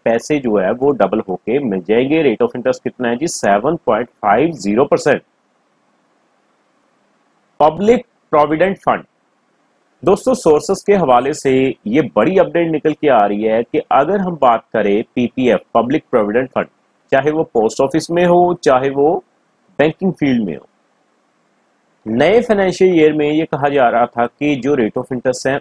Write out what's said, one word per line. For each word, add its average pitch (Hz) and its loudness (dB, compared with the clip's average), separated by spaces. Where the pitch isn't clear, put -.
पैसे 117 -2
जो 117 0
है, 98 0
वो 127 0
double 104 0
होके 107 -4
मिल 98 -4
जाएंगे। 127 0
Rate 120 0
of 113 -4
interest 123 -4
कितना 120 -6
है 120 -2
जी? 151 -4
सेवन 113 -2
पॉइंट 120 -2
फ़ाइव 113 0
ज़ीरो 107 0
percent। 143 0
Public 190 2
Provident 156 2
Fund, 110 -2
दोस्तों, 202 0
sources 165 0
के 202 4
हवाले 135 2
से 135 0
ये 127 2
बड़ी 120 2
update 165 0
निकल 156 -2
के 147 -2
आ 113 4
रही 104 -2
है 110 0
कि - -4
अगर 156 2
हम 180 -6
बात 117 0
करें 104 0
पीपीएफ, 120 0
Public 127 0
Provident 117 0
Fund, 95 -4
चाहे 135 2
वो 156 -2
पोस्ट 113 -2
office 151 -2
में 175 2
हो, 175 2
चाहे 135 2
वो 143 2
banking 160 -2
field 127 0
में 80 -6
हो, - -18
नए 143 2
financial 190 0
year 156 4
में 151 -2
ये 156 -2
कहा 143 -2
जा 139 2
रहा 117 0
था 120 -2
कि 147 -4
जो 135 -2
rate 113 -2
of 127 -6
interest 127 -4
हैं, 135 -2